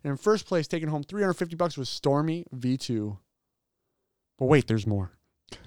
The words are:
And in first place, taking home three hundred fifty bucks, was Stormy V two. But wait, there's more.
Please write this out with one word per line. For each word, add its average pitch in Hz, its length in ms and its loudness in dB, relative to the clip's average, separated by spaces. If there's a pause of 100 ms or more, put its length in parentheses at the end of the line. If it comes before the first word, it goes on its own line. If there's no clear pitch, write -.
And 147 80 -2
in 135 40 -2
first 208 300 2
place, 170 220 0
taking 160 200 -4
home 151 140 -2
three 202 200 -4
hundred 185 120 2
fifty 170 220 -4
bucks, 170 220 -2
was 127 100 -6
Stormy 160 640 0
V 127 240 0
two. 107 420 -4 (1200)
But 131 80 2
wait, 135 200 6
there's 110 200 0
more. 101 260 -2 (540)